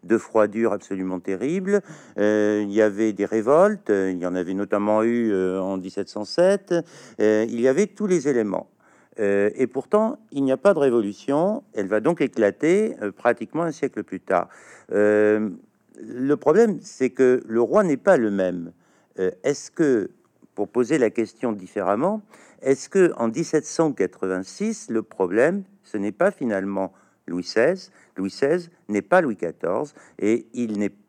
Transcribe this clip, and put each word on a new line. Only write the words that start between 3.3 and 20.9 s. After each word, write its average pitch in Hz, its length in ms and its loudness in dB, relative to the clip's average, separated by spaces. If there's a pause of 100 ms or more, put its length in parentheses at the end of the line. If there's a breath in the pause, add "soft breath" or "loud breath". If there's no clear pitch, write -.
euh, 95 220 2
il 90 80 -4
y 90 60 -6
en 90 100 -2
avait 92 180 -4
notamment 104 500 0
eu, 117 280 0
euh, 92 300 -2
en 95 160 -4
dix-sept 95 320 -8
cent 107 160 -8
sept, 190 480 0 (460 loud breath)
euh, 107 300 4
il 117 100 -6
y 123 80 4
avait 170 200 2
tous 208 200 -6
les 160 200 0
éléments. 110 420 -2 (500 soft breath)
Euh, 101 360 2
et 131 100 0
pourtant, 208 540 -2 (120)
il 139 120 -2
n'y 131 80 0
a 127 60 0
pas 202 180 4
de 160 40 -2
révolution, 139 840 0 (100)
elle 98 140 -4
va 107 140 0
donc 156 200 0
éclater, 151 800 0
euh, 101 100 -4
pratiquement 120 520 -2
un 160 80 -2
siècle 123 320 -6
plus 95 160 -10
tard. 87 280 0 (440 loud breath)
Euh, 104 580 4 (500)
le 127 380 -2
problème, 196 440 4
c'est - 280 -4
que 127 380 2
le 113 140 0
roi 156 220 2
n'est 147 140 0
pas 185 200 4
le 110 120 2
même. 90 440 -2 (440 soft breath)
Euh, 92 140 -2 (120)
est-ce - 280 -4
que, 131 400 2 (420)
pour 98 160 -6
poser 127 300 0